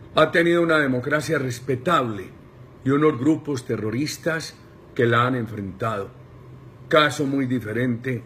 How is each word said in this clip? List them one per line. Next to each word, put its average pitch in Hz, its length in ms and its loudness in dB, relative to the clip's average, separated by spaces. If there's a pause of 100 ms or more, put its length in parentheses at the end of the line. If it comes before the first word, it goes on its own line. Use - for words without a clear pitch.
(160)
ha 156 160 6
tenido 170 320 4
una 160 160 4
democracia 143 580 0
respetable 127 920 -2 (540)
y 131 60 -2
unos 143 300 4
grupos 147 460 -2
terroristas 127 920 -4 (400)
que 120 100 4
la 117 220 4
han 131 80 0
enfrentado. 107 760 -6 (800)
Caso 151 380 4
muy 139 200 0
diferente 120 800 -4